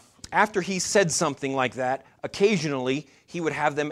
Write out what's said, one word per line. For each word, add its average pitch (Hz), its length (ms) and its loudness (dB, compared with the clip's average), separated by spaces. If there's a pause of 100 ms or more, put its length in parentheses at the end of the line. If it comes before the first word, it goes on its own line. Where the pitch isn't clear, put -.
(300)
after 208 300 2
he 180 180 -4
said 185 320 2
something 139 420 -2
like 131 220 0
that, 127 320 -4 (160)
occasionally 147 840 0 (180)
he 175 140 -8
would 156 120 0
have 147 220 0
them 147 180 -2